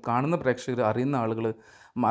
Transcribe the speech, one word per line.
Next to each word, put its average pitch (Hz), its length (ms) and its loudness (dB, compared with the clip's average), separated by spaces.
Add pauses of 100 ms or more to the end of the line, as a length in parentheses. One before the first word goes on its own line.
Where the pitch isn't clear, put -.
കാണുന്ന 139 340 2
പ്രേക്ഷകർ, 123 380 -2 (100)
അറിയുന്ന 127 340 0
ആളുകൾ, 113 220 0 (540)
മ-, 117 100 2